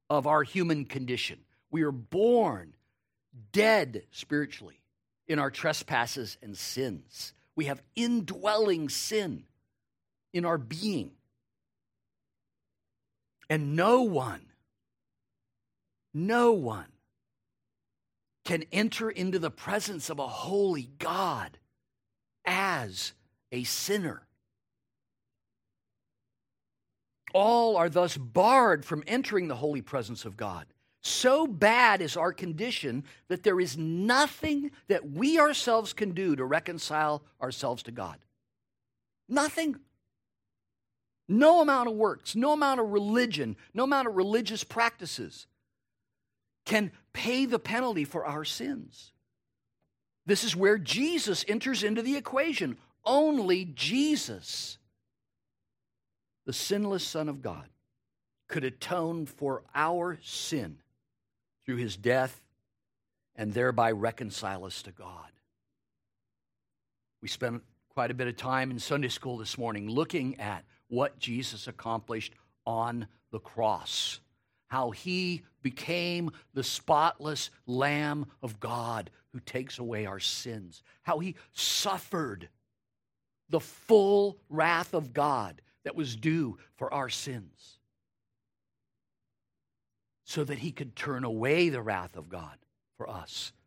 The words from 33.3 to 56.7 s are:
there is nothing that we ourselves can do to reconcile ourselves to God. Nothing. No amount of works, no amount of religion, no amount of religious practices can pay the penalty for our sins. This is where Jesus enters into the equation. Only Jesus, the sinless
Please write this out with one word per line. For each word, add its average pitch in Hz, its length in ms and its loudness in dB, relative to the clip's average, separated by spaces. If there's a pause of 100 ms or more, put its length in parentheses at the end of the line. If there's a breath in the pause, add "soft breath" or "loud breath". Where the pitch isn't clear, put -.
there 185 160 4
is 160 180 0
nothing 269 920 2 (160 loud breath)
that 165 220 2
we 269 300 4
ourselves 240 540 4
can 202 180 -4
do 170 240 0
to 131 100 -2
reconcile 151 800 0 (180 soft breath)
ourselves 127 420 -4
to 120 80 -14
God. 92 280 -10 (1080)
Nothing. 294 500 0 (1500)
No 302 340 8
amount 262 280 4
of 220 60 -2
works, 208 400 0
no 262 160 4
amount 277 300 2
of 214 100 0
religion, 202 640 0 (180 loud breath)
no 240 120 0
amount 277 220 2
of 208 80 -2
religious 208 480 0
practices 180 840 -4 (1160)
can 214 260 0 (200 soft breath)
pay 254 340 0
the 233 140 0
penalty 220 460 -2
for 143 200 -6
our 151 200 -6
sins. - 640 -8 (1120)
This 196 180 2
is 214 120 -2
where 196 220 6
Jesus 208 680 0
enters 214 360 0
into 214 180 0
the 262 140 0
equation. 262 640 -2 (260 soft breath)
Only 233 600 4
Jesus, 180 1120 -2 (1700)
the 127 80 -4
sinless 202 520 -2